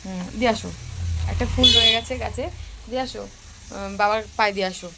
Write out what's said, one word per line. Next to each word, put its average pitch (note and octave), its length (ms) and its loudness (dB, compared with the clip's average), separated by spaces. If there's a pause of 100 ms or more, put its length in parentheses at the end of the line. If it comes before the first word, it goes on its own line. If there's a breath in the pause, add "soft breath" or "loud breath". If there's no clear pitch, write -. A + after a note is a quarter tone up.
হুম, F#3 200 -8 (160)
দিয়ে A#3 160 4
আসো, F3+ 140 -8 (640)
একটা - 140 0
ফুল B3+ 220 6 (100)
রয়ে - 140 6
গেছে A#3 260 0
গাছে, A#3 260 -4 (460 loud breath)
দিয়ে B3+ 120 -2
আসো, A#3 220 -6
উম, - 720 -12
বাবার G#3 240 4 (160)
পায়ে G#3 160 4
দিয়ে F#3+ 140 0
আসো। F#3 300 -8